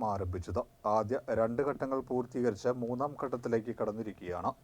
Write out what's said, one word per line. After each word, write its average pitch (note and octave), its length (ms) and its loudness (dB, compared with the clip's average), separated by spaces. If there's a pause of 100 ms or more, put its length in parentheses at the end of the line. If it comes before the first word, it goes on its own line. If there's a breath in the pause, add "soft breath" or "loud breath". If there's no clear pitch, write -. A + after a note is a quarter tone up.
ആരംഭിച്ചത്. F#2 500 -2 (380)
ആദ്യ A2 180 2 (240)
രണ്ട് A#2 300 4
ഘട്ടങ്ങൾ C3+ 300 0 (100)
പൂർത്തീകരിച്ച് B2 600 0 (140)
മൂന്നാം B2 280 0 (100)
ഘട്ടത്തിലേക്ക് A#2+ 580 0
കടന്നിരിക്കുകയാണ്. G#2 720 -4 (120)